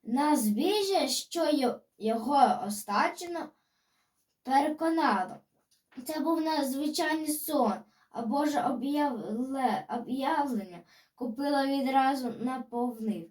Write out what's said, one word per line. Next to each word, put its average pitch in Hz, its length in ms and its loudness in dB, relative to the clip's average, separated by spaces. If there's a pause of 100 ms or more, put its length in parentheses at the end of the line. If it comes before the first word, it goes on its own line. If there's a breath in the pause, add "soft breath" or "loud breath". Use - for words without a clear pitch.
на 285 320 2
збіжжя, 311 720 2
що - 380 -2
й-, 262 300 2 (220)
його 226 720 4
остачено 330 800 -2 (920)
переконало. 294 960 2 (680)
Це 311 140 -6
був 320 220 2
надзвичайний 311 840 0
сон, 285 460 0 (360 soft breath)
а - 120 -10
Боже 285 400 0
об'явле-, 254 1300 -2
об'явлення 247 880 -4 (360 soft breath)
купила 277 520 0
відразу 262 720 2
наповнив. 226 920 -4